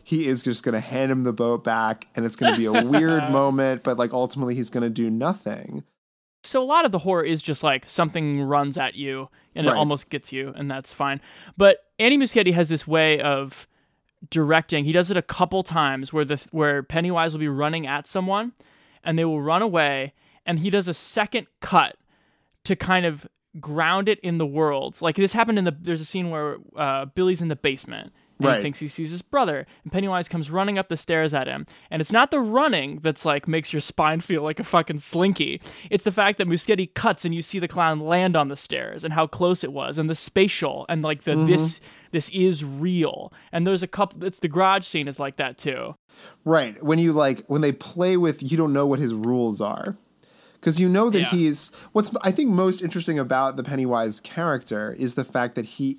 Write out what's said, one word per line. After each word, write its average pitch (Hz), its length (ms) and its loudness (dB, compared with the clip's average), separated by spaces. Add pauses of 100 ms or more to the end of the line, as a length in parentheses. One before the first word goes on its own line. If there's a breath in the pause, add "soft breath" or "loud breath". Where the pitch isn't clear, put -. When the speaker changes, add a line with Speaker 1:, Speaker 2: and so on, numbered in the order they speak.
Speaker 1:
He 160 240 0
is 131 160 0
just 120 200 -2
gonna 113 160 0
hand 131 320 -2
him 131 120 0
the 123 100 0
boat 120 300 0
back, 113 520 -2
and 117 80 -2
it's 117 120 -4
gonna - 200 2
be 113 100 0
a 110 180 2
weird 151 400 4
Speaker 2:
<laughs> 139 80 -2
Speaker 1:
moment, 135 520 2
but, 123 140 0
like, 120 160 0
ultimately 127 400 -2
he's 123 160 -4
gonna 120 220 -2
do 113 180 -2
nothing." 143 720 -4 (600)
Speaker 2:
So 262 200 0
a - 20 -6
lot 311 200 4
of 233 60 2
the 185 80 0
horror 175 240 0
is 156 200 -2
just, 147 200 -4
like, 139 260 0
something 156 520 0
runs 143 360 0
at 135 180 -4
you, 135 340 -8 (240 soft breath)
and 160 140 0
it - 40 4
Speaker 1:
Right. - 60 2
Speaker 2:
almost 147 320 0
gets - 220 -10
you, 135 240 -8
and 143 160 -6
that's 135 220 -10
fine. 139 260 -4 (380 loud breath)
But 196 260 8 (160)
Andy 247 180 6
Muschietti 226 360 4
has 170 160 4
this 160 180 -2
way 156 320 4
of 139 480 -2 (600)
directing. 156 560 2
He 156 80 0
does 175 180 4
it 190 60 0
a 170 40 0
couple 185 420 0
times 135 500 -2
where 156 100 2
the, 143 140 -4 (140)
where 147 300 2
Pennywise 165 520 0
will 156 80 -4
be 151 80 0
running 147 360 -2
at 143 220 -4
someone, 196 460 -2 (500 soft breath)
and 165 160 0
they 165 60 2
will 156 160 0
run 160 200 2
away, 147 520 0 (320 soft breath)
and 170 140 -2
he 180 100 -2
does 190 180 2
a 175 60 -2
second - 540 -4 (120)
cut - 380 2 (640)
to 190 120 -2
kind 185 300 0
of 151 220 -6 (320)
ground 165 480 0
it 214 120 2
in 170 180 -2
the 160 80 0
world. 143 560 -2
Like, 165 160 0
this 196 160 2
happened 226 260 2
in 185 60 0
the, 165 120 0
there's 170 240 -4
a 160 40 -12
scene 175 240 -6
where, 151 280 -6 (200)
uh, 139 280 -2
Billy's 180 360 0
in 170 80 -2
the 151 60 -2
basement, 131 580 -6 (260 soft breath)
and 139 80 2
Speaker 1:
Right. 127 100 6
Speaker 2:
he 107 40 -2
thinks 143 180 -6
he 151 80 -8
sees 156 240 -8
his 175 100 -10
brother. 160 460 -2 (160 soft breath)
And 156 80 -14
Pennywise 185 380 -2
comes 156 200 -6
running 196 280 -2
up 190 100 -2
the 165 80 -6
stairs 160 380 0
at 131 140 -2
him. 139 180 -8 (260 loud breath)
And 160 100 -2
it's 156 100 -4
not 240 200 6
the 302 80 2
running 214 640 0
that's, 156 240 -2
like, 147 240 0
makes 160 240 -2
your 151 80 -2
spine 160 400 0
feel 165 220 -2
like 156 180 -4
a - 20 -4
fucking 165 360 0
slinky. 185 640 0 (280 loud breath)
It's - 160 0
the 214 80 0
fact 202 240 2
that 190 100 0
Muschietti 180 460 0
cuts - 320 0
and 165 100 -2
you 170 60 -4
see 190 180 -6
the 175 80 -4
clown 160 320 0
land 175 380 2
on 147 100 4
the 139 80 -6
stairs 131 480 -8
and 160 100 -4
how 160 140 2
close 175 360 0
it 139 100 -6
was 139 240 -6
and 160 120 0
the 160 60 -2
spatial 156 720 0
and, 160 140 -2
like, 156 220 -4
the 156 100 0
Speaker 1:
Mm-hmm. 156 140 2
Speaker 2:
this, 165 340 2 (300 loud breath)
this 156 180 -4
is 185 340 0
real. 151 720 -2 (180 soft breath)
And 170 160 0
there's 190 160 0
a 185 40 -4
couple, 190 360 -4
it's 185 160 -6
the 185 80 -2
garage 190 380 2
scene 147 240 -4
is 135 100 -10
like 139 160 -6
that 131 220 -6
too. 127 380 -6 (500 loud breath)
Speaker 1:
Right. 147 360 2
When 156 160 2
you, 170 140 4
like, 143 360 2
when 143 140 0
they 143 120 2
play 180 420 -2
with, 165 260 0
you 147 160 -2
don't 156 160 2
know 143 140 2
what 139 120 2
his 123 140 0
rules 113 460 0
are. - 380 -4 (640 soft breath)
'Cause 160 180 2
you 180 100 4
know 208 200 4
that 202 100 2
Speaker 2:
Yeah. 143 100 0
Speaker 1:
he's, 160 420 0 (200 loud breath)
what's, 208 200 2 (100)
I 190 100 2
think, 262 200 2
most 185 300 2
interesting 165 380 -2
about 135 380 0
the 131 60 -4
Pennywise 123 580 -2
character 131 760 -4
is 123 180 -4
the 135 80 -2
fact 123 320 -4
that 117 100 -6
he 135 340 -4